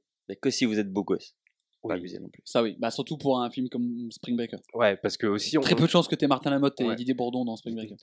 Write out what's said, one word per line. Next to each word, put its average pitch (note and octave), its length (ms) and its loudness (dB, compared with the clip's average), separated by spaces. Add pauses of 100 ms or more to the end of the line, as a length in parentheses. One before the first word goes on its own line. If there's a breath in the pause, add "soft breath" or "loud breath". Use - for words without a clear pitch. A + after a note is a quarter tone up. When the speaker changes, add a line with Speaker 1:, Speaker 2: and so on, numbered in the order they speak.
(300)
Speaker 1:
Mais G2 60 -6
que - 140 0
si B2+ 160 0
vous G#2+ 140 2
êtes G2+ 120 0
beau G2 120 0
gosse. - 320 -2 (480)
Pas - 60 -6
Speaker 2:
Oui. F2 60 0
Speaker 1:
abusé F2+ 240 -8
non - 100 -14
plus. - 160 -20
Speaker 3:
Ça - 180 2
oui, G#2 160 -2
bah, A#2 120 0
surtout C#3+ 260 -6
pour C3 240 2
un A#2+ 80 -2
film B2+ 200 -6
comme A#2+ 420 -4
Spring - 240 -6
Breaker. A2+ 220 -4 (160)
Speaker 2:
Ouais, A2 240 4
parce - 200 -2
que - 100 -2
aussi G#2 300 2
on C#3+ 40 6
Speaker 3:
Très C3 140 4
peu D3 100 4
de E3+ 40 4
chances F3 180 4
que - 80 0
t'aies C#3+ 120 0
Martin C#3 240 2
Lamotte C#3 300 2
et B2 40 2
Speaker 2:
Ouais. A2 100 0
Speaker 3:
Didier B2 200 -2
Bourdon B2 300 -2
dans A2+ 120 -6
Spring A2+ 180 -8
Breaker. G#2+ 280 -10